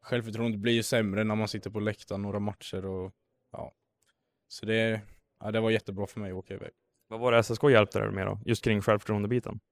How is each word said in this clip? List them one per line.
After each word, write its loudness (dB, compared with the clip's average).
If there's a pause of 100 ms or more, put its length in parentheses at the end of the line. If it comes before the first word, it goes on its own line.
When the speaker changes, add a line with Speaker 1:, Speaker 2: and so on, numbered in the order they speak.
Speaker 1:
självförtroendet -4
blir 0
ju 2
sämre 0
när 0
man 0
sitter -8
på -6
läktaren -4
några -4
matcher -6
och, -6 (400)
ja. -12 (760)
Så -12
det, 2 (400)
ja, -6
det 0
var 2
jättebra -2
för -12
mig -8
att -8
åka -10
iväg. -12 (380)
Speaker 2:
Vad -8
var 4
det 10
S 4
S -2
K 6
hjälpte 6
dig -2
med -4
då? -4
Just -2
kring 2
självförtroendebiten? 0 (120)